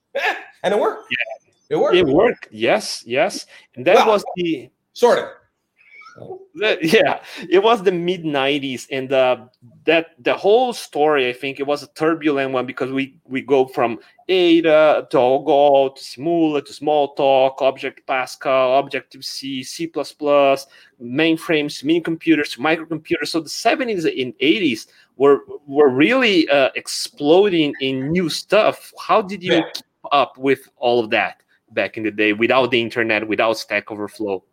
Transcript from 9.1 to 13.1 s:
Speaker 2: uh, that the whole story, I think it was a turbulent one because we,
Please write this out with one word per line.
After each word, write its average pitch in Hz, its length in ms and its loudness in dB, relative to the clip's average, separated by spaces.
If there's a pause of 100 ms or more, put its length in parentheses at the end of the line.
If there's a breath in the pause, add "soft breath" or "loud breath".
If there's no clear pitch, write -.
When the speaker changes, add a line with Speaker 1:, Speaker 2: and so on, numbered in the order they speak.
Speaker 2:
uh, 127 320 2 (400)
that 165 220 2 (120)
the 127 160 -2
whole 233 380 2
story, 147 560 0
I 123 40 -6
think 135 260 -10
it 139 60 -6
was 139 180 -4
a 120 100 -20
turbulent 147 580 -2
one 127 140 -2
because 131 260 -8
we, 135 320 -6